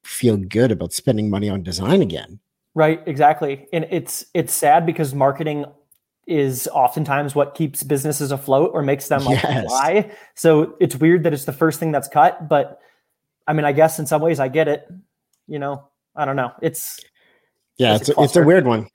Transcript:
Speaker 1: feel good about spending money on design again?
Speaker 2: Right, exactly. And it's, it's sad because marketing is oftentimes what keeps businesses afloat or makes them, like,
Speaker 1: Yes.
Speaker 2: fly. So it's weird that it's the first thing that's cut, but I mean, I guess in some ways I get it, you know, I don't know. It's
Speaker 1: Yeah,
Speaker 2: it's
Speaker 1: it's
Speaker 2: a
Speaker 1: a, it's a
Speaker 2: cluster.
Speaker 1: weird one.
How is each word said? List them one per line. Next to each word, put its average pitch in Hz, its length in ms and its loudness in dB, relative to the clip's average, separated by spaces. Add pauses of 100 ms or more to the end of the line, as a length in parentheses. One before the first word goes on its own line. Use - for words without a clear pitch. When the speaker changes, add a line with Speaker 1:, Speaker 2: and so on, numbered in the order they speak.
Speaker 1:
feel 113 340 0
good 101 340 0
about 160 220 -4
spending 107 380 -2
money 101 180 -2
on 98 140 -4
design 95 400 0
again? 85 380 -8 (340)
Speaker 2:
Right, 160 320 2
exactly. 147 640 0
And 160 180 -4
it's, - 440 -6
it's 170 180 -2
sad 160 320 2
because 156 300 -2
marketing 143 500 -2 (640)
is 135 460 -2
oftentimes 143 640 0
what 143 200 0
keeps 151 280 -4
businesses 143 480 -2
afloat 139 420 2
or 160 100 -2
makes 143 260 -2
them, 139 160 0
like, 131 180 2
Speaker 1:
Yes. 120 240 -2
Speaker 2:
fly. 156 440 0 (240)
So 160 440 2
it's 170 180 0
weird 160 280 4
that 165 80 0
it's 139 120 -6
the 147 80 -6
first 156 280 -2
thing 160 120 -2
that's 139 160 -2
cut, 160 400 2
but 147 320 0 (680)
I 151 40 0
mean, 156 120 0
I 143 80 2
guess 156 260 2
in 151 80 -6
some 151 160 0
ways 160 160 0
I 135 100 -2
get 151 200 0
it, 147 180 -4 (640)
you 151 100 -10
know, 139 260 -8 (320)
I 147 80 -4
don't 135 120 -2
know. 123 160 -4 (100)
It's - 380 -6 (800)
Speaker 1:
Yeah, 113 180 4
Speaker 2:
it's 107 120 -2
Speaker 1:
it's - 20 4
Speaker 2:
a 147 100 2
Speaker 1:
a, 151 40 4
it's 135 80 0
a - 20 2
Speaker 2:
cluster. 170 100 6
Speaker 1:
weird 165 220 4
one. 110 280 0